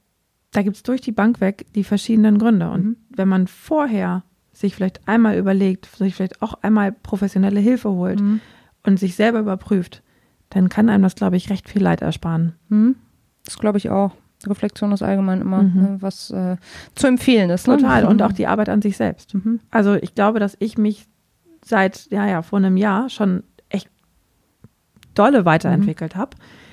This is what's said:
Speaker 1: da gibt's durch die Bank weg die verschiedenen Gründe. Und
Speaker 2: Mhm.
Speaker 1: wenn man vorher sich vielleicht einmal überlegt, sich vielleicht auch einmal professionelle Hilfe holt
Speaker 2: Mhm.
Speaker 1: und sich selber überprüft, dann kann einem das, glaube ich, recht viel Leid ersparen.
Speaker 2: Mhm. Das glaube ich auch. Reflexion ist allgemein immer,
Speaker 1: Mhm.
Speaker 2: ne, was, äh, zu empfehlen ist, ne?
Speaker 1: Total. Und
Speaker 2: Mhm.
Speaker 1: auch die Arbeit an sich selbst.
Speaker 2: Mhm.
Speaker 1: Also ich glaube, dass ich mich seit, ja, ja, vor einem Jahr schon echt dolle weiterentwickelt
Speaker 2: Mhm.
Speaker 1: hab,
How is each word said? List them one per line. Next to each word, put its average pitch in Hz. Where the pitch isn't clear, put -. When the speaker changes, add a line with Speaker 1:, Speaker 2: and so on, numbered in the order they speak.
Speaker 1:
da 202
gibt's 196
durch 247
die -
Bank 220
weg 196
die 202
verschiedenen 214
Gründe. 208
Und 190
Speaker 2:
Mhm. 226
Speaker 1:
wenn 190
man 185
vorher 202
sich 196
vielleicht -
einmal 214
überlegt, 190
sich 190
vielleicht -
auch 214
einmal 202
professionelle 196
Hilfe 226
holt 190
Speaker 2:
Mhm. 208
Speaker 1:
und 196
sich 180
selber 226
überprüft, 190
dann 185
kann 226
einem 202
das, 185
glaube 185
ich, -
recht -
viel 196
Leid 170
ersparen. 165
Speaker 2:
Mhm. 220
Das -
glaube 208
ich -
auch. 196
Reflexion 208
ist 202
allgemein 196
immer, 190
Speaker 1:
Mhm. 185
Speaker 2:
ne, 196
was, -
äh, 185
zu -
empfehlen 247
ist, 180
ne? 254
Speaker 1:
Total. 247
Und 214
Speaker 2:
Mhm. 202
Speaker 1:
auch 196
die 190
Arbeit 214
an 208
sich 202
selbst. -
Speaker 2:
Mhm. 220
Speaker 1:
Also 202
ich -
glaube, 214
dass 202
ich 196
mich 208
seit, 190
ja, 202
ja, 175
vor 202
einem 190
Jahr 214
schon 190
echt -
dolle 214
weiterentwickelt 175
Speaker 2:
Mhm. -
Speaker 1:
hab, 247